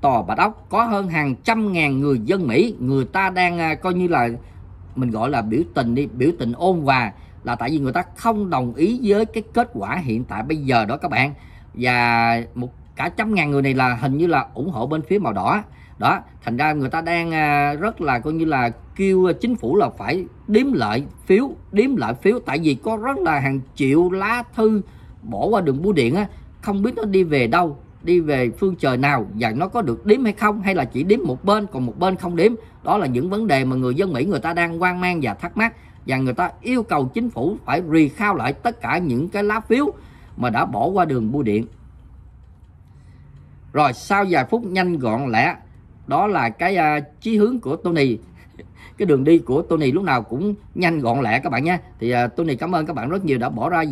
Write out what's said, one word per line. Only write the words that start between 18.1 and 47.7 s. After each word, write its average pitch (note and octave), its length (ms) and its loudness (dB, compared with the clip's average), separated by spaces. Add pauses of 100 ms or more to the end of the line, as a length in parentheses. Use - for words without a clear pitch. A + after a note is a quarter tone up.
coi D3+ 140 -4
như D#3+ 120 0
là B2+ 260 2 (240)
kêu F#3 460 4
chính A#3+ 140 0
phủ C3+ 200 -2
là G#3 140 4
phải D3+ 360 -4 (220)
đếm B3+ 260 4
lại A#2 300 0 (220)
phiếu, A3+ 240 4 (220)
đếm B3 240 2
lại A#2+ 180 -2
phiếu, G#3+ 260 2
tại D3+ 200 -4
vì D#3 160 2
có A3 220 -4
rất B3+ 200 -4
là D#4+ 220 0
hàng C3+ 200 0 (160)
triệu D3+ 340 4
lá G#3 340 -2 (120)
thư A3 260 2 (420)
bỏ G#2+ 220 -6
qua G#3 160 2
đường C#3 200 0
bưu G3+ 120 2
điện C3 220 2
á, G3+ 120 0 (340)
không G3+ 200 -2
biết A#3+ 140 0
nó - 80 -4
đi F#3+ 200 2
về C#3+ 240 2
đâu, D#3 300 0 (260)
đi F3 160 4
về C#3 300 0
phương F#3 260 -2
trời B2+ 220 0
nào, C3 300 0 (120)
và A#2 100 0
nó C#3+ 180 -2
có A#3 140 -2
được B2 240 -4
đếm A#3+ 180 4
hay G#3 100 0
không, G#3 280 0
hay F#3+ 140 0
là C#3 100 0
chỉ - 180 -4
đếm G3+ 200 4
một C3 200 -4
bên, G#3 280 2
còn B2+ 140 -4
một A#2+ 140 -6
bên F#3 160 2
không F3 200 -6
đếm. G3 160 6 (320)
Đó F3 140 2
là F3 100 0
những C3 220 -2
vấn G#3+ 180 -2
đề C3+ 180 2
mà C3 100 0
người B2+ 200 0
dân F#3 180 0
Mỹ B2+ 120 -2
người F#3+ 140 0
ta E3 140 -4
đang E3+ 260 -2
hoang F3+ 220 0
mang F3+ 220 0
và A2 100 -4
thắc - 240 -8
mắc, A3+ 180 -2 (320)
và C3 100 -2
người C3 160 -2
ta F3 180 -2 (100)
yêu B3 220 -2
cầu D3 300 0
chính A#3 160 -2
phủ D#3 360 -4
phải D3 160 0
recount D#3+ 560 2
lại B2+ 160 -2
tất A#3 280 -4
cả A#2 160 -2
những D#3+ 320 0
cái G3+ 140 -2
lá G#3+ 160 0
phiếu B3+ 260 2 (520)
mà A#2+ 120 -2
đã A#2 160 0
bỏ G#2+ 200 0
qua F#3 200 2
đường A#2+ 260 0
bưu C#3+ 120 -2
điện. A2 220 2 (2000)
Rồi, C#3+ 200 2
sau G3+ 360 0
vài C#3 160 2
phút A#3 200 -2
nhanh F3+ 320 0
gọn B2 340 -2
lẹ, C3 240 2 (520)
đó E3 200 2
là C#3+ 220 0
cái, F3+ 260 -2
à, D3+ 240 2 (220)
chí A3 160 0
hướng A#3 220 2
của C3 160 -4